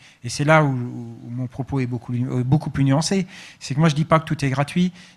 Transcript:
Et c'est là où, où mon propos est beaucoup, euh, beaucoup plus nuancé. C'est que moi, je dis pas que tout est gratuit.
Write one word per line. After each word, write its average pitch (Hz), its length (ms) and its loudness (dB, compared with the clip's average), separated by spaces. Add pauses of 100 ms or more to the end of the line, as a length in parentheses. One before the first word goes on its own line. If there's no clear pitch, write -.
(220)
Et 120 60 -8
c'est 147 160 -4
là 156 180 8
où, 143 80 4
où 123 580 -6
mon 120 200 -6
propos 135 320 -4
est 127 60 -2
beaucoup, 123 280 -6
euh, 127 300 -2
beaucoup 143 260 0
plus 139 140 0
nuancé. 160 420 2 (320)
C'est - 160 -8
que 139 60 0
moi, 165 80 6
je 139 80 0
dis 160 80 0
pas 160 160 4
que - 60 -12
tout 147 180 -4
est 139 40 2
gratuit. 156 440 0 (240)